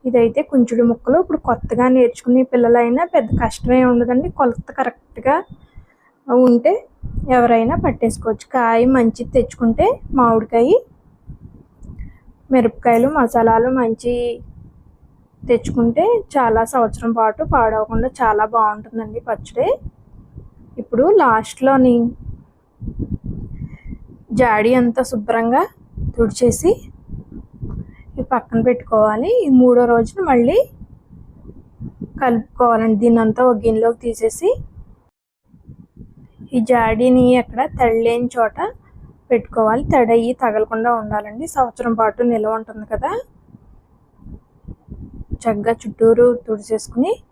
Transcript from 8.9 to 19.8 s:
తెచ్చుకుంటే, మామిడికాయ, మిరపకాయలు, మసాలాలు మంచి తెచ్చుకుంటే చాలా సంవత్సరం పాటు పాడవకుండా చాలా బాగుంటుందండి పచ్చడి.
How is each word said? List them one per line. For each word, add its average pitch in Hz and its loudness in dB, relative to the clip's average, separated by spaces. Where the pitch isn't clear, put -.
తెచ్చుకుంటే, 247 0
మామిడికాయ, 233 2
మిరపకాయలు, 240 2
మసాలాలు 233 2
మంచి 240 -2
తెచ్చుకుంటే 233 0
చాలా 226 2
సంవత్సరం 233 -2
పాటు 220 0
పాడవకుండా 226 0
చాలా 214 0
బాగుంటుందండి 214 -4
పచ్చడి. 240 -6